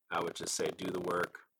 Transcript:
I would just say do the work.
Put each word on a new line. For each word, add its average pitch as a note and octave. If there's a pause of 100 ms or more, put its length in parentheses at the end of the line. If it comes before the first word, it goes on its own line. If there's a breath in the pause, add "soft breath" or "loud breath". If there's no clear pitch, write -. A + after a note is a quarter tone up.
(100)
I E2+
would E2+
just E2
say E2
do F#2
the F2+
work. F2 (220)